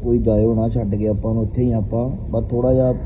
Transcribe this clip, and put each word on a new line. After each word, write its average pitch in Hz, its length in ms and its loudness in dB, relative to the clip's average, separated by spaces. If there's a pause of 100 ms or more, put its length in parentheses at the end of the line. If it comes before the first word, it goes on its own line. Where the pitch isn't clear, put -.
ਕੋਈ 120 140 2
ਜਾਇਓ 113 360 2
ਨਾ 113 140 0
ਛੱਡ 113 260 -2
ਕੇ 107 140 -2
ਆਪਾਂ 107 260 -2
ਨੂੰ, 113 80 0
ਇੱਥੇ 104 200 -2
ਹੀ 123 100 2
ਆਪਾਂ। 113 360 -2 (220)
ਬਸ 113 200 -2
ਥੋੜ੍ਹਾ 123 240 2
ਜਿਹਾ 127 180 2 (140)